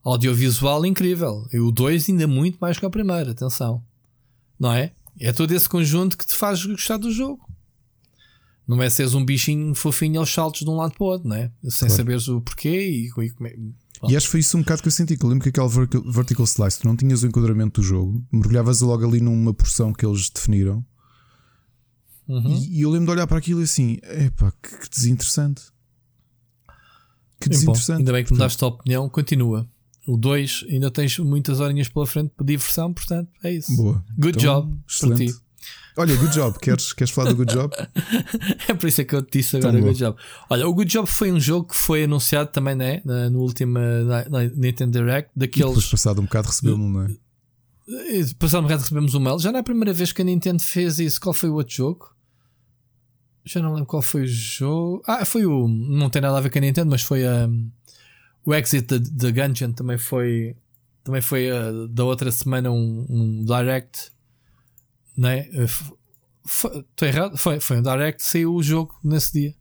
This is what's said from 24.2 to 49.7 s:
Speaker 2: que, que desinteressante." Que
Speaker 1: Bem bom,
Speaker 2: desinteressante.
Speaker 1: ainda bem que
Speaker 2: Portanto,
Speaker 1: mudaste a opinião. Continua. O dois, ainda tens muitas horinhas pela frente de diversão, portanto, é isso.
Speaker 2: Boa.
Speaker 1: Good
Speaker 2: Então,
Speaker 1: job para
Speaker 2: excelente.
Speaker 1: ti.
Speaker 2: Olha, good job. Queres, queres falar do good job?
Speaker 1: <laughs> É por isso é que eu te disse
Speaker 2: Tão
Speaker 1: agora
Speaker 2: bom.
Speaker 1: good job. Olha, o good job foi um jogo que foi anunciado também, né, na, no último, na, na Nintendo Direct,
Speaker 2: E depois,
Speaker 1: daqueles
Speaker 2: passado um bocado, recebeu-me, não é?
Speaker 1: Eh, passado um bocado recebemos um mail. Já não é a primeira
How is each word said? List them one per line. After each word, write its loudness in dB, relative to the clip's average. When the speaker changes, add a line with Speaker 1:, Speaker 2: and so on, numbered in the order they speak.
Speaker 2:
que, -18
que -18
desinteressante." 0
Que -2
Speaker 1:
Bem 2
bom, 4
Speaker 2:
desinteressante. 0
Speaker 1:
ainda 2
bem 0
que -4
Speaker 2:
Portanto, 6
Speaker 1:
mudaste 0
a 2
opinião. -2
Continua. 0
O 0
dois, 0
ainda 0
tens -2
muitas 0
horinhas 0
pela -2
frente -2
de -4
diversão, -2
portanto, -6
é -4
isso. -2
Speaker 2:
Boa. 2
Speaker 1:
Good 2
Speaker 2:
Então, 0
Speaker 1:
job 2
para -8
Speaker 2:
excelente. 0
Speaker 1:
ti. -12
Speaker 2:
Olha, 4
good 4
job. 0
Queres, 0
queres -2
falar 2
do 2
good 2
job? -2
Speaker 1:
<laughs> -4
É 2
por -2
isso 2
é 0
que -2
eu 0
te -2
disse 0
Speaker 2:
Tão 2
Speaker 1:
agora 6
Speaker 2:
bom. 4
Speaker 1:
good 2
job. -2
Olha, 0
o 0
good 0
job 0
foi 0
um 4
jogo 0
que -10
foi 2
anunciado 0
também, 0
né, -2
na, 0
no 2
último, 0
na, 0
na 0
Nintendo 0
Direct, 0
Speaker 2:
E -6
depois, 2
Speaker 1:
daqueles 2
Speaker 2:
passado 2
um 0
bocado, -2
recebeu-me, 0
não 0
é? -2
Speaker 1:
Eh, 2
passado 2
um 0
bocado 0
recebemos 0
um 2
mail. 0
Já 0
não -2
é 0
a -6
primeira 0